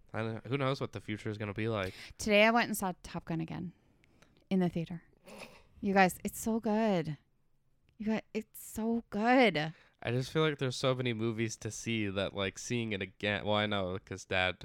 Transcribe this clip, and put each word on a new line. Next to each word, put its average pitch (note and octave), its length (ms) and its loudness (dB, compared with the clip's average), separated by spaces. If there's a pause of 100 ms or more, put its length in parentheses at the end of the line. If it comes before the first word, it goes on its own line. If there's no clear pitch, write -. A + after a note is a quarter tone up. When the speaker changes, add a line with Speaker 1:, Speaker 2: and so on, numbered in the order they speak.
(120)
Speaker 1:
I A2 120 -4
don't, A2 240 -6
who B2+ 100 -2
knows C3+ 240 -2
what A#2+ 100 -6
the G#2 80 -8
future G#2+ 300 -6
is G#2+ 80 -6
gonna G#2 160 -6
be A2 160 -2
like? G2 240 -2 (240)
Speaker 2:
Today G#3 280 6
I A3+ 60 6
went A#3 160 2
and G#3 80 -4
saw F#3 180 -4 (100)
Top - 220 -10
Gun E3 160 -4
again E3 320 -8 (760)
in F#3+ 100 2
the F3+ 80 4
theater. E3+ 360 -6 (800)
You G3 120 0
guys, F#3 300 6
it's - 160 -6
so A3+ 200 0
good. G#3 560 2 (840)
You G#3 80 -4
got, A3 160 0 (100)
it's - 260 -8 (140)
so A#3 380 -2
good. G#3 600 4 (300)
Speaker 1:
I - 100 -2
just B2+ 200 0
feel D#3+ 100 2
like D#3 160 2
there's C3 180 -2
so C3 200 2
many B2 180 0
movies A2 440 0
to A2 120 -8
see A2 400 -2
that, F#2+ 240 0
like, G2 240 -2
seeing A#2 340 -2
it G2 120 -2
again. G2 420 -2
Well, G#2 100 2
I G#2 120 2
know F#2+ 360 -2
'cause F#2+ 220 -12
Dad F#2 400 0